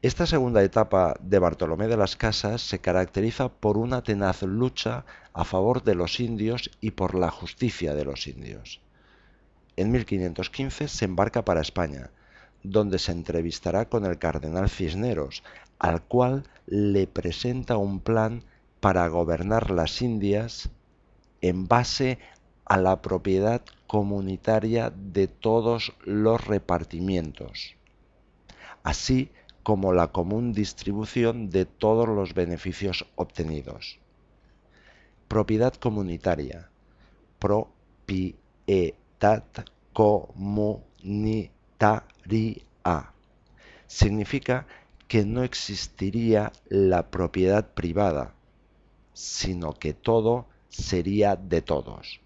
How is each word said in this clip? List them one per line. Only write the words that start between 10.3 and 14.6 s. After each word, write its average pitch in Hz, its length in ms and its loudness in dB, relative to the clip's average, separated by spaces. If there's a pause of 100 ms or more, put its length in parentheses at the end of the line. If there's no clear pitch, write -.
quince 139 400 -6
se - 160 -4
embarca 95 400 0
para 85 160 2
España, 73 500 -6 (520)
donde 98 360 2
se - 140 -4
entrevistará 85 760 -2
con 107 180 -2
el 87 140 -2
cardenal 80 500 -2